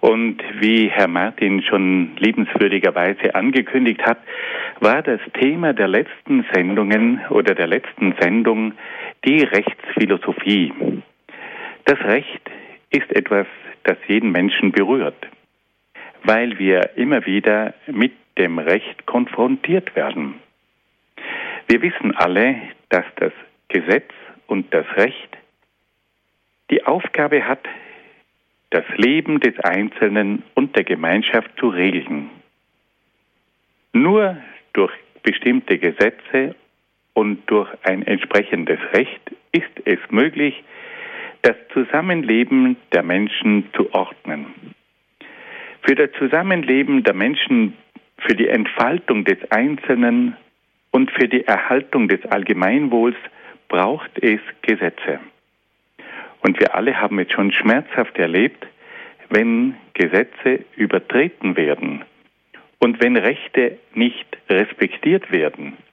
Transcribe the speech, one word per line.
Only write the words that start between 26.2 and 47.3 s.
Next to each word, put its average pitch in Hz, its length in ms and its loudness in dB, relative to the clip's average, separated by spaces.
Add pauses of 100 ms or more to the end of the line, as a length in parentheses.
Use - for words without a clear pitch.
die - 140 0
Aufgabe 151 640 0
hat, - 200 -4 (1040)
das 82 140 0 (120)
Leben 147 440 0
des 120 200 0
Einzelnen 101 800 -2 (120)
und 135 220 0
der 98 80 2
Gemeinschaft 92 720 0
zu 123 100 2
regeln. 87 600 -2 (1600)
Nur 185 440 4 (360)
durch 95 200 2 (300)
bestimmte 123 560 0
Gesetze - 760 0 (600)
und 104 320 0
durch 104 240 0 (120)
ein 95 200 0
entsprechendes 85 760 -2 (140)
Recht 120 280 0 (320)
ist - 340 -4
es 175 120 0 (120)
möglich, 147 520 0 (800)
das 113 140 4 (160)
Zusammenleben 127 1040 2 (160)
der 87 100 2
Menschen 101 720 0
zu - 200 0
ordnen. - 800 -6 (1080)
Für 135 120 4
das 143 240 2
Zusammenleben 139 840 2
der 101 100 4
Menschen, 113 600 0 (440)